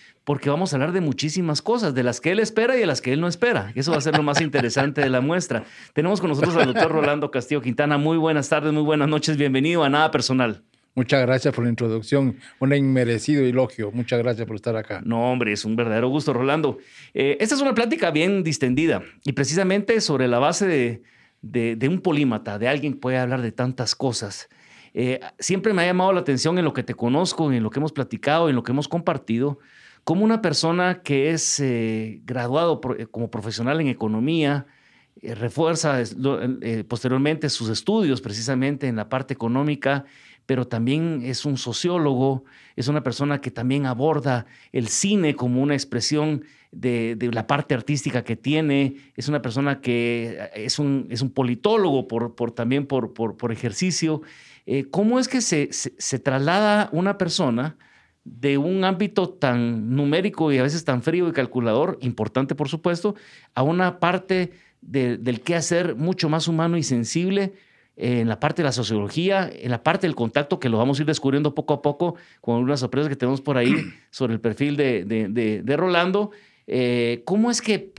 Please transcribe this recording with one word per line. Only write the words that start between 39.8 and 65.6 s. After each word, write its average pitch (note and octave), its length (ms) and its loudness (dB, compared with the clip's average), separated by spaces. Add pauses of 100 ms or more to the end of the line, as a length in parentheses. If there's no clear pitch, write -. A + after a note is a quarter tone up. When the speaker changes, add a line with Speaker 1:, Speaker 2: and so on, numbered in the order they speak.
Speaker 1:
pero B2+ 200 0
también C#3 560 -2
es B2 220 -8
un C#3+ 140 -2
sociólogo, C3+ 840 0 (320)
es B2 120 -2
una D3 140 0
persona C#3+ 400 -2
que B2+ 80 -8
también C3 360 -2
aborda C3 600 0 (260)
el A#2+ 160 -2
cine G3 480 2
como B2 260 0
una C#3+ 120 2
expresión D3 720 -2 (280)
de, A#2 440 -2
de A#2+ 140 -2
la A#2 160 -4
parte D3 280 0
artística B2+ 500 -2
que A2+ 120 -4
tiene, C#3 600 0 (200)
es A2+ 120 -6
una D3 140 -2
persona C3+ 400 -2
que, A#2 580 -2
eh, G2+ 100 -12 (140)
es - 140 -4
un, C#3 320 -2
es A2+ 100 -6
un C3 100 -2
politólogo C#3 800 0
por, A2+ 260 -4
por, A#2 180 -4
también B2+ 340 0
por, B2 260 -2
por, A2 240 -4
por A#2 160 -4
ejercicio. D#3 720 -2 (420)
Eh, C3+ 260 -4
¿cómo G#3+ 280 2
es B3+ 100 0
que B3+ 140 0
se, D3 300 0
se, - 260 -8
se - 200 -4
traslada F#3 760 2
una G3 260 0
persona D#3 580 0 (460)
de C#3 360 0
un F#3 260 0
ámbito F#3 460 0
tan A#2+ 640 0
numérico D#3 560 2
y C3+ 60 4
a B2+ 40 4
veces D3+ 220 0
tan B2+ 180 0
frío F3 260 2
y D#3 40 -2
calculador, B2 720 0
importante B2+ 520 -2
por C#3 140 -2
supuesto, F3 460 -2 (400)
a B2+ 80 0
una F3+ 360 2
parte F3+ 520 0 (320)
de, B2 340 0
del A#2 240 -2
quehacer E3+ 560 0